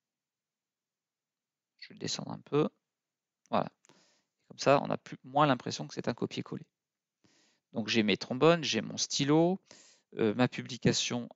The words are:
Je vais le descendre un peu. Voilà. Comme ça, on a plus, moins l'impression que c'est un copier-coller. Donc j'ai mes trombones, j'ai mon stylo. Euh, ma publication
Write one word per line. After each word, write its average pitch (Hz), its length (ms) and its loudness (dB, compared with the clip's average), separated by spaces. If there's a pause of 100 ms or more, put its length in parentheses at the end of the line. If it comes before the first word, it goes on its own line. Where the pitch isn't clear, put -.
(1800)
Je - 80 -20
vais - 80 -20
le - 40 -20
descendre - 320 -8
un - 80 -10
peu. 147 300 0 (800)
Voilà. - 220 -2 (760)
Comme - 120 -20
ça, 139 240 6
on - 80 -6
a - 60 -2
plus, - 260 -14
moins 139 240 2
l'impression 127 400 -2
que - 60 -16
c'est - 140 -6
un 123 60 -2
copier-coller. - 540 -8 (1040)
Donc 110 140 -4
j'ai 110 160 4
mes 101 140 4
trombones, 156 460 2
j'ai 110 180 -2
mon 110 160 -8
stylo. 160 640 2 (580)
Euh, 104 180 2
ma 123 140 2
publication 123 880 -4